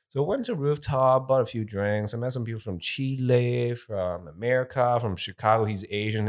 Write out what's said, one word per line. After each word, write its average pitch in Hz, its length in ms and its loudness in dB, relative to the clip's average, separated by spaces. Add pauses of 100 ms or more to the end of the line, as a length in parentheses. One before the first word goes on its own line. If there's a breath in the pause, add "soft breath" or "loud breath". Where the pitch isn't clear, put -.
(100)
So 135 140 -2
I 151 40 -4
went 226 180 -2
to 233 100 -4
rooftop, 135 720 2
bought 131 140 4
a 113 40 2
few 110 200 -4
drinks. 104 480 -2
I 113 40 -6
met 123 140 -4
some 123 140 -4
people 113 160 -8
from 90 180 -6
Chile, 123 960 2
from 90 540 -4
America, 123 720 2
from 101 160 -2
Chicago. 110 480 2
He's 104 240 -2
Asian. 107 400 -2